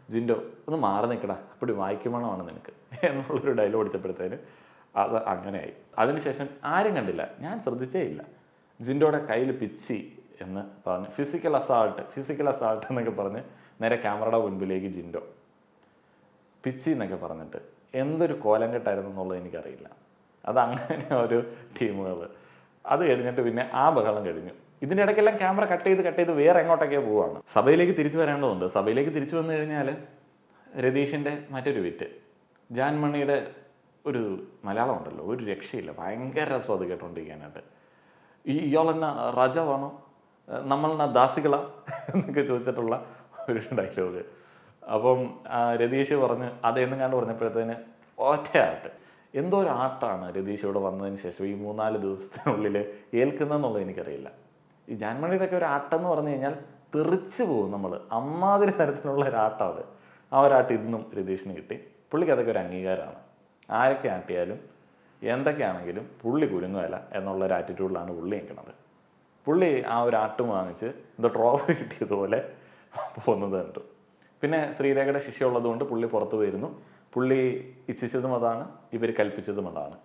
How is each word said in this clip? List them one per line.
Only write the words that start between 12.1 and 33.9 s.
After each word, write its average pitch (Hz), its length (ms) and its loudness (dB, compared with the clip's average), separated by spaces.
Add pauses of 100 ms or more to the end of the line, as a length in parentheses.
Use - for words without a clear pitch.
അസാൾട്ട് 110 420 0
എന്നൊക്കെ 120 200 -2
പറഞ്ഞ് 101 320 -4 (380)
നേരെ 113 160 2
ക്യാമറയുടെ 110 420 0
മുൻപിലേക്ക് 95 480 -2
ജിൻഡോ. 85 360 -8 (1400)
പിച്ചി 160 260 -4
എന്നൊക്കെ 101 260 -2
പറഞ്ഞിട്ട് 82 400 -10 (380)
എന്തൊരു 156 380 0
കോലം 113 420 2
കെട്ടായിരുന്നു 98 360 -2
എന്നുള്ളത് 92 280 -4
എനിക്കറിയില്ല. 87 520 -12 (540)
അതങ്ങനെ 127 720 0
ഒരു 117 340 2 (300)
ടീമുകൾ. 95 480 -4 (580)
അത് 151 180 2
കഴിഞ്ഞിട്ട് 123 360 2
പിന്നെ 120 340 0
ആ 139 160 4
ബഹളം 107 360 2
കഴിഞ്ഞു. 85 240 -6 (320)
ഇതിൻ്റെ 185 200 2
ഇടയ്ക്കെല്ലാം 208 340 6
ക്യാമറ 196 280 2
കട്ട് 180 200 0
ചെയ്ത് 190 180 6
കട്ട് 175 160 0
ചെയ്ത് 170 140 4
വേറെ 160 280 8
എങ്ങോട്ടൊക്കെയോ 151 400 4
പോവാണ്. 107 420 2 (100)
സഭയിലേക്ക് 175 400 8
തിരിച്ചു 151 260 0
വരേണ്ടതുണ്ട്. 139 480 2
സഭയിലേക്ക് 110 440 2
തിരിച്ചു 151 260 -2
വന്നു 160 160 0
കഴിഞ്ഞാൽ 151 440 -2 (800)
രതീഷിൻ്റെ 143 760 0
മറ്റൊരു 131 300 -2
വിറ്റ്, - 260 -4 (640)
ജാൻമണിയുടെ 143 800 0 (560)